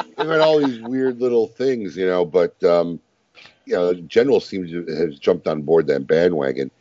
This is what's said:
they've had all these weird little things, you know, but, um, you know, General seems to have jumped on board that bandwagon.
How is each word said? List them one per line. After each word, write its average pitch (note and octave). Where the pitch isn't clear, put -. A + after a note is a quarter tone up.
they've D#3
had D#3+
all D#3
these C3
weird B2+
little A#2+
things, A2+
you F#2
know, F2+
but, F2
um, E2+
you C4
know, F2+
General A2
seems F2+
to E2+
have D#2
jumped F2
on D#2
board D#2+
that C#2
bandwagon. C#2